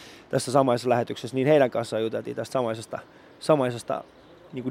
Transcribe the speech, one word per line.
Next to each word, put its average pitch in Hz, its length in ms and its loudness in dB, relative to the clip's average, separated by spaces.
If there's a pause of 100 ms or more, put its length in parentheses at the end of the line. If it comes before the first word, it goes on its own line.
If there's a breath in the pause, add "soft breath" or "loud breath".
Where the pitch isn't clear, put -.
(300 loud breath)
tässä 131 220 -2
samaisessa 127 360 4
lähetyksessä, 120 460 -2
niin 131 120 0
heidän 143 240 6
kanssaan 113 320 -4
juteltiin 113 340 -6
tästä 117 160 -8
samaisesta, 113 460 -4 (420 loud breath)
samaisesta 127 640 0 (480)
niinku 127 180 -6